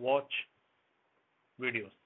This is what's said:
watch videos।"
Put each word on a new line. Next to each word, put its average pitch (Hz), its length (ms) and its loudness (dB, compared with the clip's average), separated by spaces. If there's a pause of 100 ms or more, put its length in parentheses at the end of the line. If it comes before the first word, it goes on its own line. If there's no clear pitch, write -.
watch 139 320 2 (1300)
videos।" 113 320 -4 (120)